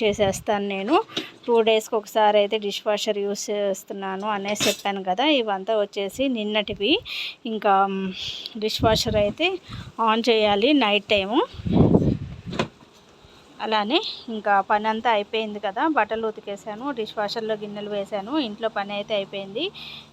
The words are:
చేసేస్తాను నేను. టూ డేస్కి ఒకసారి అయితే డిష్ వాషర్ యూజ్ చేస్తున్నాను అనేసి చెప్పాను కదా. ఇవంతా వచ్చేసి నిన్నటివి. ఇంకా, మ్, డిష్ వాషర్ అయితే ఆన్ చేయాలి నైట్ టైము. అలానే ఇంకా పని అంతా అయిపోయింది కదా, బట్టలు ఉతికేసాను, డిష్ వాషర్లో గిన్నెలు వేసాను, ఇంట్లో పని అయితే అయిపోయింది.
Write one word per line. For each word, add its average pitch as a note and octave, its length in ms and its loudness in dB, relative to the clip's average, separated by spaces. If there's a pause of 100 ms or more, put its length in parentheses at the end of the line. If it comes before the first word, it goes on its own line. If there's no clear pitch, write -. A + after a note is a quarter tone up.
చేసేస్తాను G3+ 640 2
నేను. G#3+ 360 2 (420)
టూ A#3 140 6
డేస్కి A3 360 2
ఒకసారి G#3+ 420 4
అయితే G#3 200 2
డిష్ G3+ 280 -6
వాషర్ G#3 320 0
యూజ్ G3+ 320 -4
చేస్తున్నాను G3 800 -4
అనేసి G3+ 400 -2
చెప్పాను G3 360 -4
కదా. F#3+ 200 0
ఇవంతా A3 560 0
వచ్చేసి G3+ 480 -2
నిన్నటివి. G#3+ 720 0 (480)
ఇంకా, G3+ 400 4
మ్, F#3+ 260 -4 (460)
డిష్ G#3+ 260 -2
వాషర్ A3 320 2
అయితే D4+ 420 0 (420)
ఆన్ A3+ 280 4
చేయాలి G#3+ 440 4
నైట్ G#3 320 4
టైము. G#3 420 2 (2250)
అలానే G#3+ 420 0 (260)
ఇంకా G#3 320 2
పని G#3+ 280 0
అంతా A3 220 0
అయిపోయింది G#3 500 -2
కదా, A3 280 0
బట్టలు A3 380 0
ఉతికేసాను, G#3+ 640 -8
డిష్ A#3 280 -6
వాషర్లో A3 360 -4
గిన్నెలు G#3 360 -8
వేసాను, G#3 480 -4
ఇంట్లో A3 300 -4
పని G3+ 240 -6
అయితే G#3 220 -4
అయిపోయింది. G3+ 580 -4 (400)